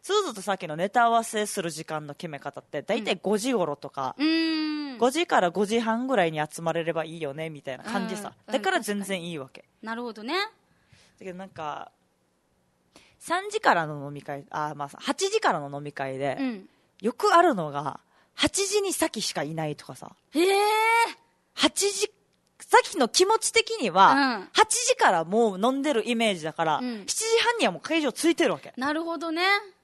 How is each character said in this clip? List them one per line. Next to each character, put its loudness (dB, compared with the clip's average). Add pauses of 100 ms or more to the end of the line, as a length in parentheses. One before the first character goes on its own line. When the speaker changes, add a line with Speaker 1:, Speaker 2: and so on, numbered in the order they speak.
Speaker 1:
す -6 (160)
ず -6
と -10
さ -2
っ -2
き -10
の -6
ネ -2
タ 4
合 6
わ 4
せ -2
す -6
る -4
時 -10
間 -6
の -12
決 -10
め -10
方 -10
っ -20
て、 -8
だ -2
い -4
た -2
い -2
五 0
時 0
頃 0
と -14
か、 -6
Speaker 2:
う 0
ん。 2
う 4
ー -2
ん。 -16
Speaker 1:
五 4
時 0
か 4
ら 4
五 0
時 0
半 -2
ぐ 0
ら 4
い 0
に -6
集 -4
ま -2
れ -2
れ -2
ば -2
い -12
い -8
よ -6
ね、 -8
み -14
た -8
い -10
な -20
感 -4
じ -6
さ。 -10 (140)
Speaker 2:
う -10
ん。 -6
Speaker 1:
だ 0
か 0
ら 2
全 -4
然 -6
い -8
い -6
わ -12
け。 -20
Speaker 2:
う -20
ん、 -20
確 -20
か -20
に。 -12
な -8
る -8
ほ -10
ど -14
ね。 -6
Speaker 1:
だ -2 (800)
け -10
ど -12
な -12
ん -18
か、 -10 (1300)
三 -4
時 -4
か 4
ら 2
の -8
飲 -10
み -12
会、 -10
あ、 -4
ま -6
あ、 -10 (100)
八 -2
時 0
か 2
ら -2
の -10
飲 -8
み -10
会 -6
で、 0
Speaker 2:
う -2
ん。 -6 (320)
Speaker 1:
よ 0
く 2
あ 8
る 6
の -4
が、 -6 (340)
八 0
時 2
に -2
先 -2
し -4
か -4
い -6
な -4
い -4
と -20
か -16
さ。 -18 (200)
Speaker 2:
へ -2
ー。 4 (1080)
Speaker 1:
八 0
時、 -2 (480)
さ 4
っ 4
き -6
の 4
気 4
持 2
ち -4
的 0
に 0
は、 8
Speaker 2:
う 6 (260)
ん。 -14
Speaker 1:
八 4 (120)
時 4
か 6
ら 2
も 2
う -4
飲 4
ん -2
で 0
る 0
イ 2
メ 2
ー -2
ジ -10
だ -4
か 0
ら、 2
Speaker 2:
う -4
ん。 -8
Speaker 1:
七 -2
時 -2 (180)
半 0
に 2
は 2
も -8
う -20
会 0
場 0
着 2
い 4
て 2
る 2
わ -6
け。 -18
Speaker 2:
な -4
る -2
ほ -6
ど -6
ね。 -2 (400)